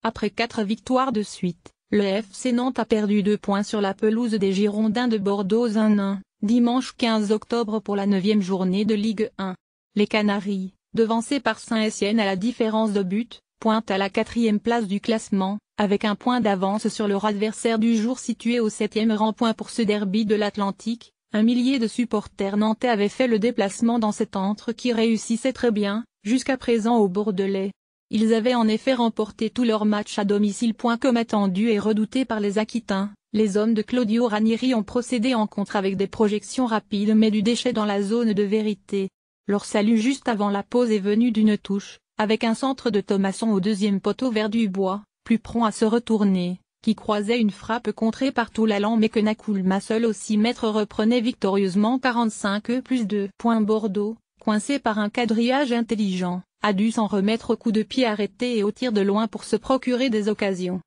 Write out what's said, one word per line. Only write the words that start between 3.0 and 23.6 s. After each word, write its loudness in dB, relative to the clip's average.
deux 2
points -2
sur -4
la -2
pelouse 0
des 0
Girondins 0
de 0
Bordeaux 0
un 4
un, -2
dimanche 2
quinze 0
octobre -2
pour -4
la -2
neuvième 2
journée 0
de 2
Ligue -2
un. -6
Les 4
Canaries, -2
devancés 0
par -2
Saint-Étienne 0
à 2
la 0
différence 0
de 0
but, -4
pointent 0
à 0
la -2
quatrième 0
place 0
du -2
classement, -2
avec 0
un 0
point 0
d'avance 0
sur -4
leur 0
adversaire 0
du 2
jour 0
situé -2
au 2
septième 0
rang. 0
Point 0
pour -10
ce -4
derby 0
de 2
l'Atlantique, -4
un 2
millier 2
de 0
supporters -4
nantais 0
avaient 2
fait 0
le 2
déplacement 0